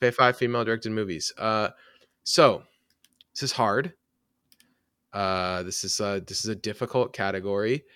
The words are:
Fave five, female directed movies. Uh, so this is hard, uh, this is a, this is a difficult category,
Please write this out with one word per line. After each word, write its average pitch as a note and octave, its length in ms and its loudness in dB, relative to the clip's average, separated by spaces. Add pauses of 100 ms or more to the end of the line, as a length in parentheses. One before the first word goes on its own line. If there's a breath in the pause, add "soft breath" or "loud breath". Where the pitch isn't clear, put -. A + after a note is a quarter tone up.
Fave B2 140 2
five, B2 220 6
female A#2+ 280 0
directed A2+ 260 -2
movies. G2 480 -4
Uh, G#2+ 300 0 (560 soft breath)
so B2+ 400 4 (720)
this - 100 -6
is C3 80 -2
hard, B2 400 0 (1200)
uh, F#2 500 0
this F#2 220 -6
is F#2+ 160 -2
a, G2+ 260 -2
this - 180 -6
is - 60 -6
a G#2+ 40 -4
difficult A#2 580 -2
category, G2+ 720 -2 (120)